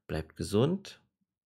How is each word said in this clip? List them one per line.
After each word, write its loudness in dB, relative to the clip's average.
Bleibt -6
gesund. 0